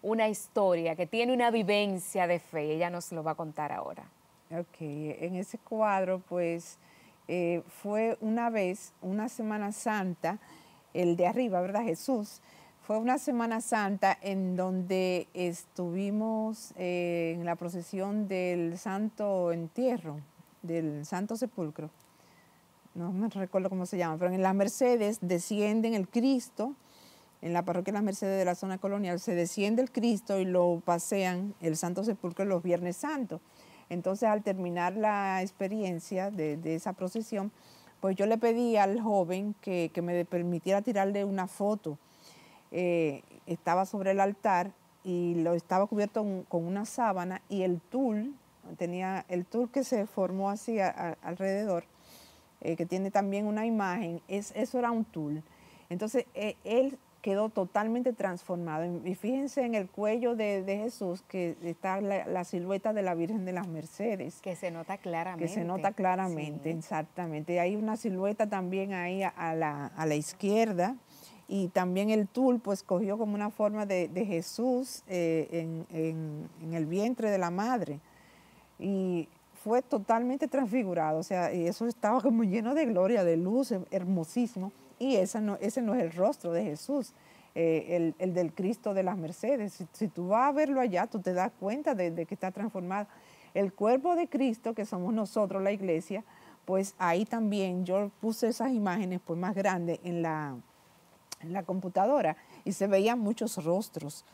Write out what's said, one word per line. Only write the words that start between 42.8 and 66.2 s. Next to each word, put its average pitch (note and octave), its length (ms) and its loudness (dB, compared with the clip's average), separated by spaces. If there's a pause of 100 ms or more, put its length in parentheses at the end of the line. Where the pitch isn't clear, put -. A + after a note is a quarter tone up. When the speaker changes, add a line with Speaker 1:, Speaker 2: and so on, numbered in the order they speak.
Speaker 2:
estaba F3 400 2
sobre G3 240 -2
el G3 100 4
altar G3 520 2 (320)
y F3 320 0
lo E3+ 180 4
estaba F#3 320 2
cubierto G#3 360 0
con, F#3+ 200 -2
con E3+ 220 -2
una G3 200 -2
sábana F#3 640 -2
y F#3+ 140 0
el F3 180 2
tul, A#3+ 540 -2 (420)
tenía F3+ 520 -4
el F3+ 180 -2
tul A#3 240 -2
que C4+ 140 0
se G#3+ 220 0
formó F#3+ 440 -2
así G#3+ 300 -2
a, F#3 80 4
a, - 340 -4
alrededor, F#3+ 600 -2 (760)
eh, E3 140 -2
que E3 100 -2
tiene F#3+ 280 -2
también G3+ 340 2
una G#3+ 200 0
imagen, F#3 600 -2
es, G3+ 300 -6
eso A#3+ 240 -2
era A#3 100 0
un A3+ 140 0
tul. D#3 400 -6 (460)
Entonces, A3 440 -2
eh, G#3 300 -4
él C4 340 2 (240)
quedó G#3 280 0
totalmente A3+ 640 0
transformado. F3 720 -4 (220)
Y F#3 80 -2
fíjense C4+ 500 -2
en A#3 120 -2
el F#3 120 -2
cuello A3+ 460 0
de, G3+ 280 0
de G3 160 -2
Jesús, G3+ 500 -6
que F3 340 -4
está F#3 380 -2
la, G3 260 -2
la F3+ 180 -2
silueta G3 480 -2
de G#3+ 100 0
la F3+ 120 0
Virgen F#3 300 -2
de F#3 80 -4
las F3+ 160 -4
Mercedes. E3+ 720 -6
Speaker 1:
Que F3+ 140 -6
se F3 160 -6
nota E3+ 260 -8
claramente. E3+ 480 -4
Speaker 2:
Que F3+ 80 -4
se F#3+ 100 -2
nota F#3+ 280 0
claramente, E3 800 0